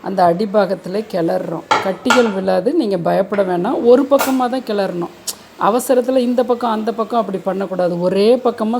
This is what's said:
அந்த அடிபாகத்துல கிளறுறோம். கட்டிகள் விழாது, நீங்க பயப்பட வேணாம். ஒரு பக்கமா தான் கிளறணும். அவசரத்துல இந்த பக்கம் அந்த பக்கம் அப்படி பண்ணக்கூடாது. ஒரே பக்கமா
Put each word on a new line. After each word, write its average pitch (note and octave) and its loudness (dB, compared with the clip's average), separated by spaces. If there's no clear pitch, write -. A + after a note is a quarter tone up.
அந்த F3+ 2
அடிபாகத்துல G3 -2
கிளறுறோம். F3 -2
கட்டிகள் A#3 0
விழாது, F#3+ -2
நீங்க G#3+ 0
பயப்பட F#3 0
வேணாம். F#3 -2
ஒரு B3+ 6
பக்கமா C4 2
தான் B3+ -4
கிளறணும். F#3 -2
அவசரத்துல B3 2
இந்த B3 2
பக்கம் A#3 0
அந்த G#3+ -2
பக்கம் A3+ -2
அப்படி G3 -4
பண்ணக்கூடாது. F3+ -2
ஒரே G3 4
பக்கமா A#3 -2